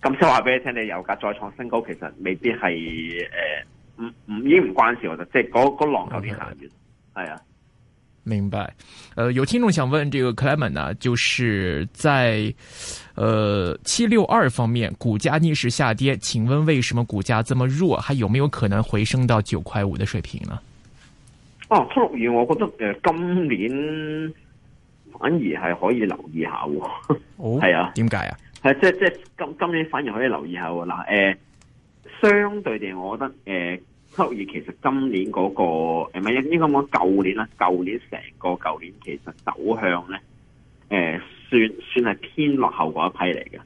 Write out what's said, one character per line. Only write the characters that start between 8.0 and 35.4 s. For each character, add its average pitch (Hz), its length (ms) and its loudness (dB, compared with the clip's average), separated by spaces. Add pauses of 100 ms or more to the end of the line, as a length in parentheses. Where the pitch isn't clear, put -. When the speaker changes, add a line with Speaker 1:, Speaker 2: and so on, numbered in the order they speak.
Speaker 2:
明 101 260 -2
白。 98 220 -4 (440)
呃， 120 160 0
有 131 140 2
聽 240 160 0
眾 220 100 4
想 135 180 2
問 147 220 0
這 127 200 0
個 113 140 -2
Clement 127 340 2
啊， 76 200 -4
就 123 160 0
是 95 760 0
在， 120 600 2 (600)
呃， 104 680 2
七 - 220 0
六 214 200 4
二 214 240 4
方 117 200 0
面， 117 300 0
股 110 180 0
價 135 220 2
逆 156 160 4
势 127 160 0
下 123 220 2
跌， 131 240 0
請 110 300 -2
問 143 180 2
為 151 160 4
什 - 140 -2
麼 120 100 0
股 101 180 -2
價 113 180 2
這 139 140 0
麼 127 120 2
弱？ 147 300 2
還 - 200 -2
有 110 100 2
沒 107 120 2
有 143 80 2
可 - 200 0
能 101 160 2
回 107 220 0
升 127 200 2
到 117 160 4
九 92 200 -2
塊 101 240 -2
五 92 120 -2
的 95 80 0
水 104 160 -4
平 - 260 -10
呢？ - 120 -8 (1080)
Speaker 1:
哦， - 240 6
七 277 60 2 (200)
六 120 140 2
二， 117 120 4
我 120 100 2
覺 - 40 -6
得， 107 120 -2 (140)
呃， 101 80 0 (100)
今 175 440 0
年 151 840 -4 (840)
反 135 120 0
而 175 80 2
係 87 400 -2
可 95 120 2
以 123 140 2
留 82 280 -4
意 80 100 -2
下 - 80 -4 (140)
喎。 73 240 -4 (480)
Speaker 2:
哦， 120 240 -2
Speaker 1:
係 90 140 6
啊。 87 200 2
Speaker 2:
點 113 140 2
解 107 80 0
啊？ 50 200 -4 (260)
Speaker 1:
係， 135 180 4
即 196 60 6
係， 180 120 6
即 190 60 2
係 175 80 2 (240)
今， 160 220 -8
今 175 120 0
年 160 180 0
反 139 180 -2
而 107 60 -4
可 113 100 0
以 131 40 2
留 73 180 -2
意 85 80 -8
下 90 160 -6
喎。 85 160 -4
嗱， - 200 -6
呃， 98 320 4 (840)
相 208 420 4
對 110 160 -2
地， 98 140 -6
我 95 240 -6
覺 127 80 -6
得， 135 60 -8 (140)
呃， 90 320 -4
七 - 440 -10
六 165 80 2
二 123 60 -6
其 95 260 -8
實 - 200 -14
今 135 300 0
年 95 200 -2
嗰 95 220 0